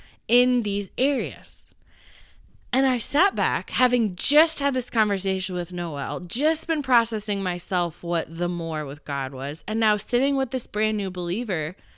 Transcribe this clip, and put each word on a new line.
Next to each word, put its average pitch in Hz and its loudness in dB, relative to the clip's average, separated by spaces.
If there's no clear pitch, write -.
in 247 4
these 202 -2
areas." 247 -4
And 269 4
I 254 2
sat 302 2
back, 165 0
having 233 2
just 311 4
had 277 0
this 254 -2
conversation 190 0
with 175 -4
Noelle, 147 -4
just 294 0
been 311 0
processing 226 2
myself 175 -2
what 170 -2
the 175 0
more 165 -4
with 143 -10
God 139 -4
was, 139 -8
and 220 -2
now 214 4
sitting 262 2
with 262 0
this 254 -4
brand 214 -2
new 196 -2
believer 180 -4